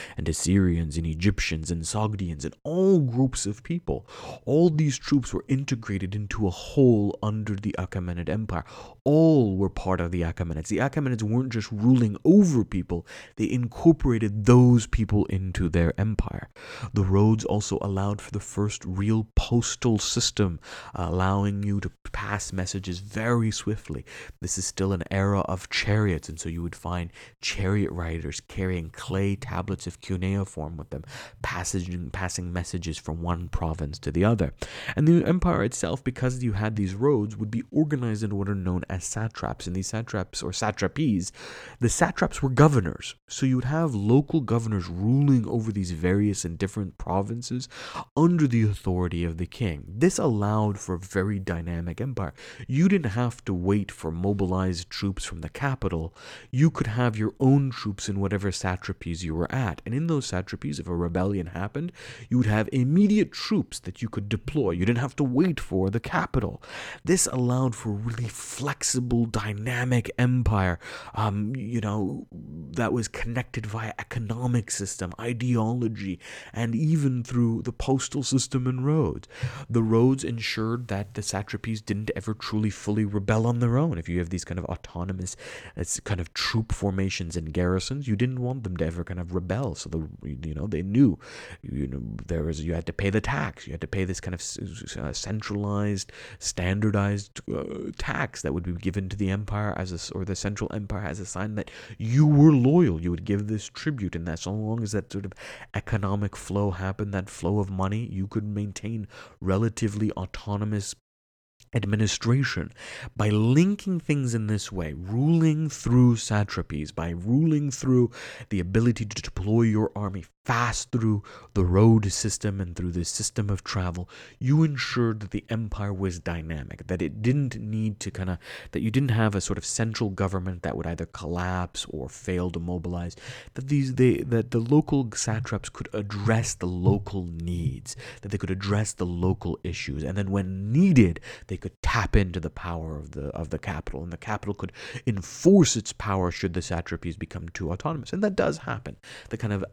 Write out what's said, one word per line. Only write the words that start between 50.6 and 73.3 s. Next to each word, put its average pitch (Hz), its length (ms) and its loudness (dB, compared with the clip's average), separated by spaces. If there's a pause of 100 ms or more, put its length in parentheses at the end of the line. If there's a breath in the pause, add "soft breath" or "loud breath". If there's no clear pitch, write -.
for - 160 -4
a 85 40 -6
very 98 400 -2
dynamic 85 640 -4
empire. 107 340 -4 (340 loud breath)
You 151 200 4
didn't 160 240 2
have 120 340 -2
to 101 80 0
wait 95 360 2
for - 200 -6
mobilized 92 800 0
troops - 340 -4
from 82 160 -10
the 85 80 -8
capital. 92 640 -4 (360 loud breath)
You 143 200 6
could 131 180 -2
have 113 280 2
your 107 240 0
own 135 300 6
troops - 380 -6
in 98 120 -2
whatever 98 320 0
satrapies 90 720 -4
you 78 100 -2
were 85 160 0
at. 120 360 -2
And 107 80 -4
in 160 140 -2
those 147 180 0
satrapies, - 520 -6
if 90 100 -8
a 90 60 -2
rebellion 87 540 0
happened, 104 420 -6 (380 loud breath)
you 123 80 2
would 123 100 6
have 107 240 4
immediate 180 640 4
troops - 480 -2
that - 220 -8
you 117 80 -4
could 101 180 -6
deploy. 110 440 0
You 87 120 0
didn't 120 160 4
have 135 160 -4
to 151 80 2
wait 139 340 2
for 95 300 0
the 110 120 0
capital. - 640 -2 (400 loud breath)
This - 240 4
allowed 123 480 2
for - 160 -6
a - 20 -2
really 113 360 -4
flexible, 123 960 -2
dynamic 113 960 0
empire, 113 600 4 (360 loud breath)
um, 104 400 -2
you 117 260 -4
know, 101 520 -4
that 80 600 -4
was 117 160 0
connected - 580 -6